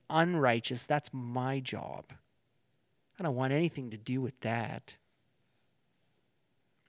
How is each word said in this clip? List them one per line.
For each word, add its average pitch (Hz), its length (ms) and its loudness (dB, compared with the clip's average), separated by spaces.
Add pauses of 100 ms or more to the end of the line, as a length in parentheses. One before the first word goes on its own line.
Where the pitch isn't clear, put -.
unrighteous. 143 760 4
That's 147 260 0
my 127 460 -4
job. - 540 -8 (1040)
I 190 60 -4
don't 147 100 0
want 131 180 2
anything 147 380 0
to 107 80 -10
do 127 220 -2
with 127 220 -4
that. - 540 -4 (1900)